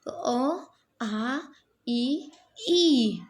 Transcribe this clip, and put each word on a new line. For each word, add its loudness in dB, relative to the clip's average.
तो -10
अ, -2
आ, -4
ई, -2
ई 4